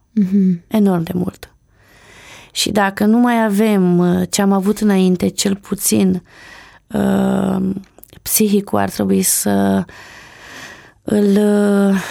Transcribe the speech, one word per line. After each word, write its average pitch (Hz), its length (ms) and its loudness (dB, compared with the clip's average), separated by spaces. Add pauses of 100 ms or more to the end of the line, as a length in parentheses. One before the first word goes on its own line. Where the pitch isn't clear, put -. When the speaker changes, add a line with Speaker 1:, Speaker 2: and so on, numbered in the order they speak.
(120)
Speaker 1:
Mhm. 185 540 0
Speaker 2:
enorm 196 360 0
de 170 120 -8
mult. - 400 -8 (960)
Și - 180 -4
dacă 202 340 0
nu 220 140 4
mai 240 260 2
avem, 196 540 2
uh, 175 320 2
ce - 120 0
am 196 100 2
avut 196 260 0
înainte, 190 500 2
cel 196 280 -2
puțin, 196 680 -2 (640)
uh, 196 840 -2 (520)
psihicul 202 560 0
ar 190 120 0
trebui 190 320 0
să 98 600 0 (1200)
îl, 208 340 0
uh, 208 640 2 (100)